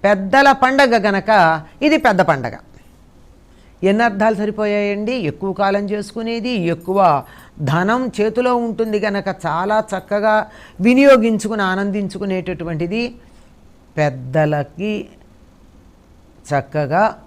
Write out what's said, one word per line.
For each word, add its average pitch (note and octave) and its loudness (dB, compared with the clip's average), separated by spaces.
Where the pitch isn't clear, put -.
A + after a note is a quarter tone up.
పెద్దల G#3 4
పండగ C4 4
గనక G3 -2
ఇది D4+ 4
పెద్ద G3+ 2
పండగ. C3+ 0
ఎన్ని G3+ 2
అర్థాలు G#3+ 0
సరిపోయాయండి? G#3 -4
ఎక్కువ F#3+ -6
కాలం G3+ 0
చేసుకునేది, A3+ -6
ఎక్కువ E3+ 0
ధనం F3+ 0
చేతిలో A3+ -2
ఉంటుంది A3+ -4
గనక G3+ -4
చాలా F#3 -2
చక్కగా G#3 -2
వినియోగించుకుని A3+ 4
ఆనందించుకునేటటువంటిది, F#3 -4
పెద్దలకి D3 -2
చక్కగా D3 -2